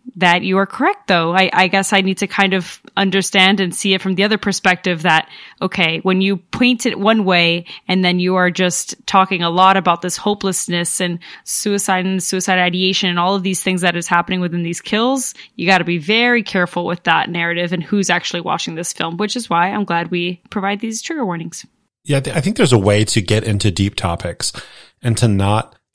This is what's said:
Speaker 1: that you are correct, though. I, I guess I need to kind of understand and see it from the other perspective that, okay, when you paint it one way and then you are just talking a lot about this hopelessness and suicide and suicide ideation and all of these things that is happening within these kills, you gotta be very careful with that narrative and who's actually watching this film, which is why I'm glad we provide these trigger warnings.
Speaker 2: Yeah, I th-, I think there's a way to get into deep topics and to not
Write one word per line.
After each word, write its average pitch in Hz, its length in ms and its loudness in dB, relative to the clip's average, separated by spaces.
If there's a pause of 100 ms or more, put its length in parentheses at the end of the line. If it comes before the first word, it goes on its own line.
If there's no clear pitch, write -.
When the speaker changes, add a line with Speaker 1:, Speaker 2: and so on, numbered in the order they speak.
(180)
Speaker 1:
that 175 240 4
you 185 160 2
are 196 80 2
correct, 330 420 -2
though. 170 260 2
I, 190 180 4
I 185 140 4
guess 196 260 0
I 196 80 4
need 190 180 0
to 196 100 -2
kind 190 260 2
of - 260 -6 (160)
understand 190 640 2
and 180 160 -2
see 196 180 0
it 190 80 0
from 190 140 -2
the 185 80 0
other 208 160 2
perspective 180 640 0
that, 160 260 4 (320)
okay, 165 440 0
when 185 160 2
you 190 160 2
paint 240 500 0
it 165 100 -2
one 214 280 2
way 170 400 2 (240)
and 185 160 2
then 180 160 2
you 180 160 2
are 180 160 2
just 180 420 -2 (100)
talking 190 380 2
a 170 80 -2
lot 185 260 6
about 170 240 0
this 180 160 -6
hopelessness 180 840 -4
and 175 180 -4 (240)
suicide 196 640 -2
and 190 160 0
suicide 185 380 0
ideation 185 500 0
and 175 80 -2
all 180 160 2
of 190 80 0
these 185 220 -2
things 185 160 0
that 175 160 0
is 170 100 -6
happening 180 340 0
within 175 220 -2
these 170 180 -6
kills, 247 540 -2 (220)
you 170 100 -4
gotta 185 160 4
be 170 160 -2
very 233 460 2
careful 180 420 -2
with 175 160 -6
that 160 260 2
narrative 170 440 -4
and 175 100 -4
who's 196 280 -2
actually 175 320 -2
watching 170 340 -6
this 170 160 -8
film, 165 240 -6
which 208 180 -4
is 240 160 -8
why 175 200 2
I'm 208 160 -2
glad 170 260 -4
we 175 280 -4 (100)
provide 202 280 -4
these 220 240 -8
trigger 302 240 -6
warnings. 170 400 -8 (380)
Speaker 2:
Yeah, 139 140 0
I - 20 0
th-, 135 160 -6
I 160 40 0
think 180 160 -2
there's 165 160 4
a 117 60 6
way 104 280 4
to - 140 0
get 104 220 0
into 104 300 0
deep 98 240 0
topics - 560 -6 (500)
and 117 160 0
to 123 80 4
not 101 480 0 (200)